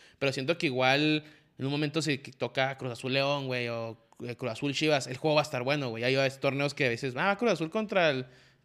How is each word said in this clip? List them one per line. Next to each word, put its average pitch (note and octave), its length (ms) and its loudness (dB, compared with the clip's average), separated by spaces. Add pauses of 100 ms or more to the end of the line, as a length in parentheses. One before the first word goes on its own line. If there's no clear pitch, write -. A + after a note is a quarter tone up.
(180)
Pero C3+ 160 0
siento C#3+ 240 -2
que F3 100 -4
igual C#3+ 560 4 (340)
en B2+ 80 -6
un C#3 60 -2
momento D3+ 300 0
si C#3 160 0
toca C3 600 -4
Cruz B2+ 140 -6
Azul B2+ 200 -6
León, C#3 320 0
güey, B2 240 -2
o, A2+ 260 -6 (300)
eh, A#2+ 100 -6
Cruz A#2+ 180 -6
Azul C#3+ 200 -2
Chivas, D3 320 2
el B2+ 120 -8
juego D#3 180 2
va D3+ 60 6
a - 20 4
estar B2+ 200 -4
bueno, C#3 260 0
güey. A2+ 120 -6
Ya B2 60 2 (160)
hay C3 160 2
torneos C#3 340 0
que C3+ 140 0
a - 20 4
veces, A#2+ 260 -4
ah, F#3+ 220 2
Cruz A#3 140 2
Azul D#3+ 180 0
contra G3 400 2
el C3 160 0 (400)